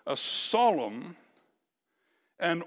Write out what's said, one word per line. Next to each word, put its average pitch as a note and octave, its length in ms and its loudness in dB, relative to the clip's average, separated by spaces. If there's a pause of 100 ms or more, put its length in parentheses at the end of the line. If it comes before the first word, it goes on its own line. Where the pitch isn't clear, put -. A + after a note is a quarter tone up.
a C#3+ 100 -2
solemn D#3+ 1000 0 (1200)
and E3+ 280 0